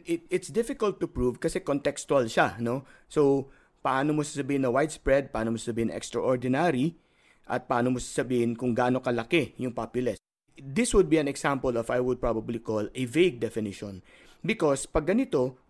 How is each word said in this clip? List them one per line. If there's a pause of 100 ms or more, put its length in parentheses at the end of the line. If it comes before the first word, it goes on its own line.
it,
it's
difficult
to
prove
kasi
contextual
siya,
no? (240)
So, (320)
paano
mo
sasabihin
na
widespread?
Paano
mo
sasabihin
na
extraordinary? (560)
At
paano
mo
sasabihin
kung
gaano
kalaki
yung
populace? (380)
This
would
be
an
example
of,
I
would
probably
call,
a
vague
definition. (400)
Because
pag
ganito, (160)